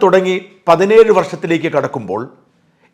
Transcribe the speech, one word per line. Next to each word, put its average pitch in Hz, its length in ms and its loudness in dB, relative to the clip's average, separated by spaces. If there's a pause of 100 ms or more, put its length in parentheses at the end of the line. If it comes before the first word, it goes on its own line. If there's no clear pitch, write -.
തുടങ്ങി 185 320 2 (340)
പതിനേഴ് 208 480 4
വർഷത്തിലേക്ക് 165 580 -4
കടക്കുമ്പോൾ 123 480 -6 (720)